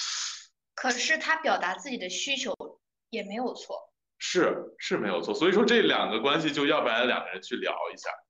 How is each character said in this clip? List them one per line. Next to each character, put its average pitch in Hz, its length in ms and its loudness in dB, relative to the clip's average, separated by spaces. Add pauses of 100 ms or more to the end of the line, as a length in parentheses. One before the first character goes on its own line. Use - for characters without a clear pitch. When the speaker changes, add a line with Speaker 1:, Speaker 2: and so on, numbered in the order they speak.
(760)
Speaker 1:
可 254 160 -2
是 - 260 0
他 320 200 0
表 226 200 0
达 180 160 -2
自 277 160 -10
己 240 80 -6
的 180 100 -6
需 262 280 -2
求 247 180 -4 (560)
也 214 140 -6
没 196 100 -10
有 240 220 -4
错。 - 360 -12 (280)
Speaker 2:
是， - 580 0
是 - 180 -2
没 107 120 -2
有 87 160 0
错。 104 100 -2
所 160 160 4
以 - 20 4
说 208 140 6
这 233 160 6
两 113 300 2
个 107 80 0
关 139 200 2
系， 156 120 0
就 143 160 0
要 151 140 4
不 127 60 2
然 120 200 4
两 92 160 2
个 87 80 -10
人 95 100 -10
去 - 140 -6
聊 90 200 -2 (160)
一 95 60 -14
下， - 140 -8 (180)